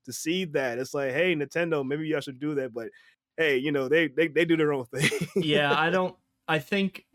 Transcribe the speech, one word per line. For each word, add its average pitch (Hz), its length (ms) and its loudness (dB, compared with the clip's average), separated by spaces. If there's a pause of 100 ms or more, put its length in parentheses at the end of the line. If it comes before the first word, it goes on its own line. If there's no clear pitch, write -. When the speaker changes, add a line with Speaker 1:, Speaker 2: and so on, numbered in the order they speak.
Speaker 1:
to 127 80 -12
see 180 340 -4
that, 135 320 -2
it's 131 140 -6
like, 139 200 -2
"Hey, 170 220 2
Nintendo, 156 520 -2
maybe 151 220 -4
y'all 151 120 0
should 131 180 -10
do 147 180 -4
that," 131 180 -4
but 113 160 -8 (480)
hey, 151 180 2
you 139 160 0
know, 135 160 0
they, 160 200 4
they, 151 200 2
they 156 160 2
do 160 140 4
their 147 160 2
own 131 100 -2
<laughs> - 100 -16
thing. 139 140 0 (320)
Speaker 2:
Yeah, 147 340 2
I 151 140 2
don't, 185 280 0 (300)
I 156 120 0
think 196 560 -2